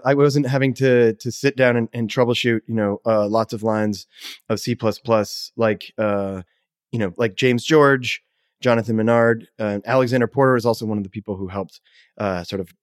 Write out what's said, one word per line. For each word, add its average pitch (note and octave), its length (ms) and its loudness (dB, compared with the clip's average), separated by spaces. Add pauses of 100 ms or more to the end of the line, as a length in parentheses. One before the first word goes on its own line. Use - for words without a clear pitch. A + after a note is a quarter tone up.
I C3+ 120 2
wasn't C#3+ 320 2
having C3 260 0
to, B2 400 4
to A#2 180 -10
sit C3+ 240 -2
down B2 220 4
and, A2+ 160 -2
and A#2 160 -4
troubleshoot, A#2+ 560 0
you A2+ 100 -6
know, G#2 300 0
uh, G#2+ 240 2
lots A2 240 -2
of G#2+ 100 -10
lines G#2+ 440 -2 (420)
of G#2+ 100 -2
C A#2+ 160 -4
plus A2 220 -2
plus, - 580 -2
like, A2 420 -2
uh, G2+ 440 -4 (500)
you B2 60 -6
know, G2 180 -4
like A#2 200 -2
James B2 280 0
George, C#3 600 2 (380)
Jonathan A#2 340 0
Menard, A#2 520 2 (120)
uh, G#2 260 -4
Alexander B2 420 0
Porter C3 280 2
is A#2 100 0
also A#2 200 -2
one G#2+ 120 -4
of G2+ 60 -4
the F#2 60 -12
people G2+ 260 -10
who F#2 140 -10
helped, F#2+ 320 -12 (360)
uh, F#2+ 260 -4
sort F#2+ 180 -8
of, F2 220 -12